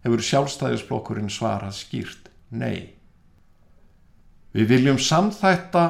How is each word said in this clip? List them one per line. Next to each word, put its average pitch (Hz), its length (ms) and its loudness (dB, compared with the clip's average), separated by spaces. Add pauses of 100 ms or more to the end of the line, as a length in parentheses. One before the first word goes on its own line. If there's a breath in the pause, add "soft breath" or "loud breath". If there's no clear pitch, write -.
hefur 117 160 2
Sjálfstæðisflokkurinn 120 1120 -4
svarað 101 460 -4
skýrt - 500 -12 (200)
nei. 113 440 -8 (1600)
Við 107 160 4
viljum 131 300 4
samþætta 180 880 2